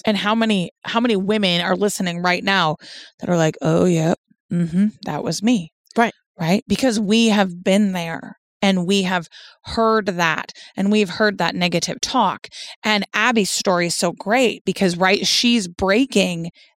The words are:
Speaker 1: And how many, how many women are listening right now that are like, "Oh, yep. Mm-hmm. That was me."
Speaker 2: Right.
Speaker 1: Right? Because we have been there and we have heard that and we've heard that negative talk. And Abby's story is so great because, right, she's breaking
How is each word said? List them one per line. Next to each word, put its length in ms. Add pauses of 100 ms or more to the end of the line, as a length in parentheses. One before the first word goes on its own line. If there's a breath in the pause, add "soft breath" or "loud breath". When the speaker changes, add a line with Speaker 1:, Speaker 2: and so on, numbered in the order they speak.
Speaker 1:
And 120
how 180
many, 360 (120)
how 160
many 160
women 460
are 140
listening 480
right 200
now 340 (420 loud breath)
that 100
are 80
like, 240
"Oh, 240
yep. 320 (340)
Mm-hmm. 360 (180)
That 180
was 200
me." 280 (240)
Speaker 2:
Right. 180 (260)
Speaker 1:
Right? 280
Because 320
we 280
have 360
been 280
there 460 (240)
and 260
we 160
have 240 (380 loud breath)
heard 420
that 440 (240 loud breath)
and 160
we've 180
heard 280
that 180
negative 460
talk. 460 (360 loud breath)
And 300
Abby's 380
story 360
is 80
so 160
great 540
because, 320
right, 300
she's 400
breaking 800 (280 soft breath)